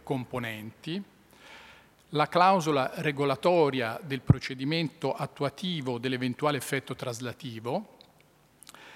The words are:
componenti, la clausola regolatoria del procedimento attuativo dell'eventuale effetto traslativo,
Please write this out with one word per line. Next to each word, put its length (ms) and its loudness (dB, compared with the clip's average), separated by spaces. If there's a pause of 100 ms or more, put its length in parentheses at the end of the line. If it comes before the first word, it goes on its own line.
componenti, 960 -6 (1080)
la 180 2
clausola 680 4
regolatoria 1080 2
del 180 -6
procedimento 920 0
attuativo 840 -4
dell'eventuale 600 -2
effetto 360 -4
traslativo, 1040 -8 (1000)